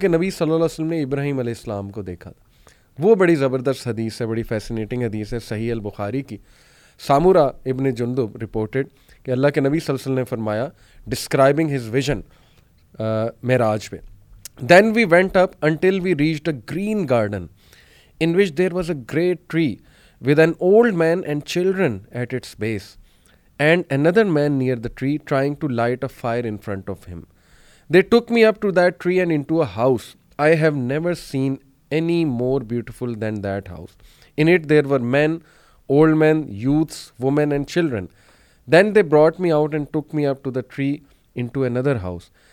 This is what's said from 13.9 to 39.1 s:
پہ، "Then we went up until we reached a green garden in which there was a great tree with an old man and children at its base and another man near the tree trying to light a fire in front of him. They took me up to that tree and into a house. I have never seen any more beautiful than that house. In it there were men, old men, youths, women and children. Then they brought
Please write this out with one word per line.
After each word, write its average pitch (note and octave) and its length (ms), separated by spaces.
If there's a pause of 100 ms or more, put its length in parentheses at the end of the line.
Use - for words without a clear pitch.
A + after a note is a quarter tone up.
پہ، - 60 (760)
"Then G#3 200
we A3+ 120
went F3+ 400
up D#3 260
until F#3 300
we F3+ 140
reached D3+ 380
a C#3+ 40 (160)
green G3+ 400
garden G#2 340 (760)
in E3 120
which F#3 220
there F3 200
was F3+ 160
a D#3 80 (160)
great F3 220 (180)
tree D#3+ 220 (460)
with C#3+ 160
an D#3+ 220
old G#3 340
man E3 360
and D3 140
children F3+ 540 (160)
at A#2+ 200
its - 260
base G#2+ 260 (760)
and E3 300
another E3 340
man D3 340
near B2+ 180
the A#2 240
tree C#3+ 180 (120)
trying C#3+ 260
to D3+ 120
light A#2+ 360
a C3 80 (100)
fire A#2+ 240
in G#2+ 120
front G2 300
of F#2+ 220
him. E2+ 100 (680)
They F3 120
took A#3 280
me A#3 140
up A3 160
to G3+ 120
that F3+ 260
tree F3+ 220
and E3+ 180
into D#3+ 220
a C#3+ 140
house. A#2+ 320 (320)
I D3+ 160 (100)
have D3+ 120
never D3 380
seen C3+ 440 (340)
any E3 320
more B2+ 400
beautiful A#2 500
than G#2+ 280
that G2 260
house. E2+ 240 (460)
In D3+ 100
it E3+ 200
there D3 200
were C3+ 160 (120)
men, D#3 200 (520)
old D#3 280
men, D#3 280 (200)
youths, D3+ 380 (180)
women C#3+ 320
and C#3+ 240
children. B2+ 320 (600)
Then F#3+ 240
they G3+ 100
brought D#3 360